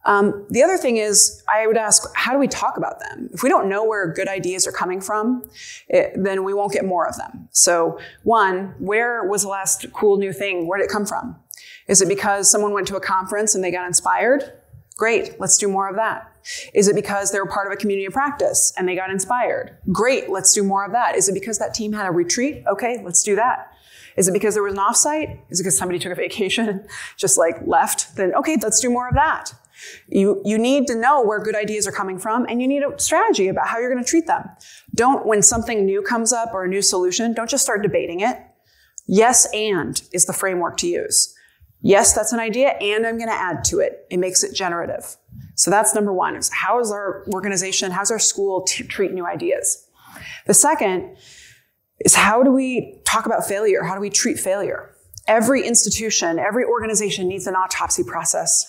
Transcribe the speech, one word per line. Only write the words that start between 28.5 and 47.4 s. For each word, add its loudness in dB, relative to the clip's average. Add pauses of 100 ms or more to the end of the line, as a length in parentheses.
let's 0
do 0
more 0
of -2
that. 0 (520)
You, 2
you 2
need 4
to 0
know 4
where 2
good -2
ideas -2
are -6
coming -4
from, -2
and -2
you 0
need 0
a -4
strategy 2
about 0
how -4
you're -2
gonna -2
treat 0
them. 0 (500)
Don't, 2
when 4
something 2
new 2
comes 0
up -2
or -2
a -2
new 0
solution, 0
don't -4
just 0
start 0
debating -2
it. 0 (720)
Yes, 6
and -2 (120)
is 2
the -6
framework -2
to -4
use. -2 (460)
Yes, 6
that's 0
an -2
idea, 2
and 0
I'm -4
gonna -4
add -4
to 0
it. -4
It -2
makes 0
it -8
generative. -6 (400)
So 0
that's 4
number 2
one, -2
is -4
how 0
is -2
our -6 (100)
organization, -2